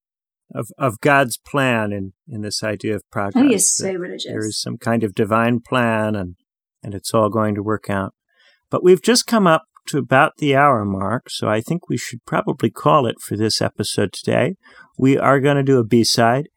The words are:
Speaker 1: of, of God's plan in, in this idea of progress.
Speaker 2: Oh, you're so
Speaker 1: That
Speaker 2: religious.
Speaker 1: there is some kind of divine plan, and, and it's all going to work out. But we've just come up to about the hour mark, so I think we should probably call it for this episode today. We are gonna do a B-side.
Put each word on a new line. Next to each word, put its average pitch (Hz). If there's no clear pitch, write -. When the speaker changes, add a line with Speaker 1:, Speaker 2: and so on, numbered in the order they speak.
Speaker 1:
of, 127
of 123
God's 139
plan 120
in, 98
in 117
this 104
idea 107
of 95
progress. 104
Speaker 2:
Oh, 294
you're 202
so -
Speaker 1:
That 190
Speaker 2:
religious. 185
Speaker 1:
there 107
is 107
some 120
kind 113
of 101
divine 113
plan, 113
and, 90
and 92
it's -
all 110
going 107
to 101
work 104
out. 98
But -
we've 180
just 233
come 208
up 160
to 156
about 135
the 139
hour 135
mark, 98
so 110
I 107
think -
we 135
should -
probably -
call 147
it 117
for -
this 107
episode 104
today. 135
We 131
are 135
gonna 139
do 135
a 117
B-side. 117